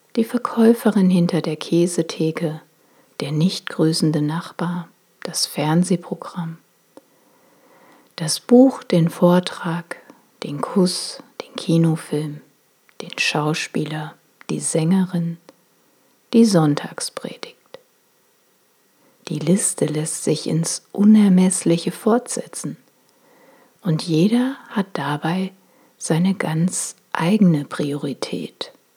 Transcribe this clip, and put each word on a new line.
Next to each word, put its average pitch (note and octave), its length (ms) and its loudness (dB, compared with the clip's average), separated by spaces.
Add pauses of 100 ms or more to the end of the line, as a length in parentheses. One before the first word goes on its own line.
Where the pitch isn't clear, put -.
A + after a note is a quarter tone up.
(160)
die A#3 80 0
Verkäuferin A3+ 880 2
hinter F3 320 2
der D#3 140 -4
Käsetheke, E3 1080 -2 (600)
der C#3+ 100 -6
nicht D#3 380 -2
grüßende D#3+ 520 0
Nachbar, E3+ 680 -6 (360)
das - 240 -6
Fernsehprogramm, E3 1080 -4 (1600)
das D#3 220 -6
Buch, B3+ 440 6
den E3+ 260 2
Vortrag, F3 880 0 (460)
den C#3+ 180 -8
Kuss, - 640 -2 (180)
den - 140 -20
Kinofilm, D#3+ 840 0 (600)
den - 160 -14
Schauspieler, D3+ 960 -4 (360)
die D#3 100 -4
Sängerin, E3+ 800 0 (920)
die A#3 140 8
Sonntagspredigt. - 1120 -2 (1700)
Die D3+ 100 -6
Liste E3 460 0
lässt D3+ 380 -6
sich - 220 -2
ins - 460 -4
Unermessliche F#3 1000 4
fortsetzen - 840 -4 (1040)
und D#3 220 0
jeder A3 520 2 (140)
hat G3 240 -2
dabei D#3+ 580 -4 (460)
seine F3+ 380 0
ganz E3 600 -2 (180)
eigene E3+ 520 2
Priorität - 1080 -8 (260)